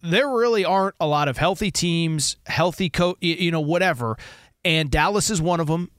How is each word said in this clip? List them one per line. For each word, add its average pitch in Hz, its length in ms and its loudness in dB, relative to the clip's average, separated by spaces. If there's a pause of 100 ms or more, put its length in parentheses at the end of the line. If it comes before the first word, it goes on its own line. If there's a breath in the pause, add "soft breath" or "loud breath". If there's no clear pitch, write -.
there 202 280 2
really 233 360 2
aren't 190 340 0
a 165 80 0
lot 147 220 2
of 123 80 -4
healthy 185 340 0
teams, 165 640 -2 (100)
healthy 170 440 -2
co-, 175 320 0
y-, 170 180 0
you 175 120 0
know, 165 100 0
whatever. 151 560 0 (480 loud breath)
And 160 260 0
Dallas 175 380 2
is 160 120 0
one 165 180 2
of 160 80 0
them. 170 320 -2